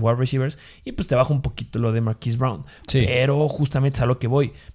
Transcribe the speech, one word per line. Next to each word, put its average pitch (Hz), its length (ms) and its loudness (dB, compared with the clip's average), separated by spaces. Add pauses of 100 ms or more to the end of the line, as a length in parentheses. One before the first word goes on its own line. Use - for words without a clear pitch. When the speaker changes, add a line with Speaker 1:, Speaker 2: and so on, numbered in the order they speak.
Speaker 1:
los 110 40 2
wide 120 160 2
receivers 131 400 -2 (240)
y, 262 80 -8
pues, 190 160 -4
te - 80 2
baja 147 180 4
un 135 80 0
poquito 117 380 -6
lo 117 100 0
de 113 100 0
Marquise 113 380 -2
Brown. 127 240 -2 (240)
Speaker 2:
Sí. 135 180 2
Speaker 1:
Pero 139 440 2
justamente 139 480 0
es - 60 0
a - 40 2
lo 127 140 0
que 117 80 -2
voy. 135 240 0 (220)